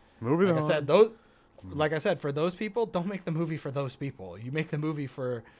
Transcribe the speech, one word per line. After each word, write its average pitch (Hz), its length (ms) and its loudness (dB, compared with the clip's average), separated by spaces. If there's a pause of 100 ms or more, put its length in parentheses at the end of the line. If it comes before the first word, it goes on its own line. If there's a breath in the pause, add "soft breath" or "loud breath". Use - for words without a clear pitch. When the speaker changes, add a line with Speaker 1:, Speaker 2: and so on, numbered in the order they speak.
(200 soft breath)
Speaker 1:
Moving 160 300 4
Speaker 2:
like 165 80 4
I 156 40 0
Speaker 1:
on. 151 80 -2
Speaker 2:
said, 151 180 0
those, 208 240 8 (520 soft breath)
Speaker 1:
Mm-hmm. 95 140 -10
Speaker 2:
like 151 160 2
I 156 60 0
said, 170 200 0
for 143 120 -4
those 165 240 0
people, 220 320 -2
don't 175 180 -2
make 190 180 -6
the - 80 -6
movie 160 260 -2
for 147 120 -8
those 135 260 -4
people. 98 440 -10
You 120 120 -10
make 156 200 -4
the 151 80 -4
movie 151 260 -4
for, 123 380 -6 (160 loud breath)